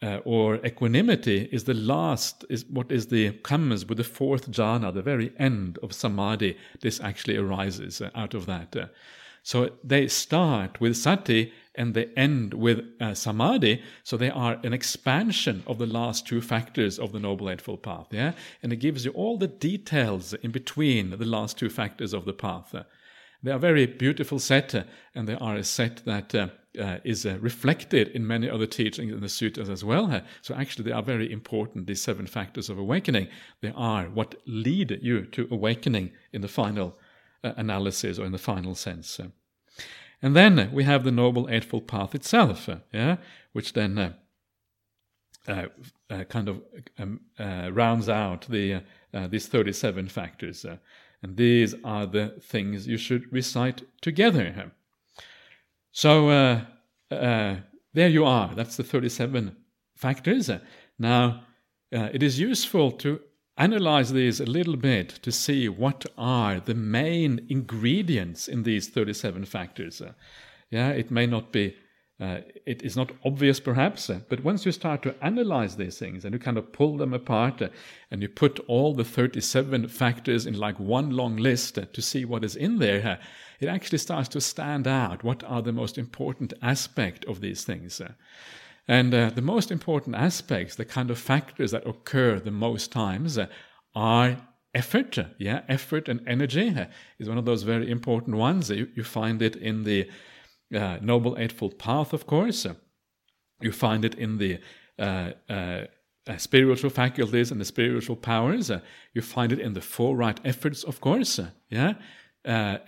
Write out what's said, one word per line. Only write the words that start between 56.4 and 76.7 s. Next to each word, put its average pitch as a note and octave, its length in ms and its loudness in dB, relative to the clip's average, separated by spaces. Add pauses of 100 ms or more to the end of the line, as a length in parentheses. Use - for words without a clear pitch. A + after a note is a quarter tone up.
uh, A2 420 2 (360)
there E3+ 160 6
you D#3 160 8
are. A2+ 300 4
That's A2 220 -4
the B2 80 -4
thirty-seven A#2+ 720 -2 (400)
factors. E3 520 0
Uh, G2 120 -2 (380)
now, A#2+ 440 4 (520)
uh, A2+ 180 -2
it C3 100 -2
is C#3 180 4
useful F3+ 520 2
to D3 280 -4 (360)
analyze D#3 560 4
these B2+ 280 4
a C3+ 60 -4
little E3 300 0
bit A#2 340 2
to - 200 -8
see C3 380 0
what A#2 380 -2 (100)
are A#2+ 420 2
the A2 160 -2
main B2 720 0
ingredients A#2+ 1000 0
in A#2 160 -2
these G#2+ 240 0
thirty-seven G2+ 560 -2
factors. F2+ 560 -10
Uh, F#2+ 120 -14 (580)
yeah, A#2+ 180 0
it B2+ 220 -2
may A#2+ 160 2
not A#2 260 -2
be, G2+ 240 2 (420)
uh, F#2 200 -6 (260)
it B2 180 -6
is G#2+ 140 -8
not B2+ 160 -2 (140)
obvious C#3 340 4
perhaps, C#3 480 0
uh, F#2 120 -4 (100)
but C3+ 120 -4
once F#3+ 220 0
you F#3 80 2
start D#3 300 -4
to C3 200 -2
analyze D3+ 540 0
these F#2+ 220 -6
things F#2 260 -10
and G2+ 80 -6
you B2 60 -2
kind A#2+ 180 -2
of G#2+ 160 -6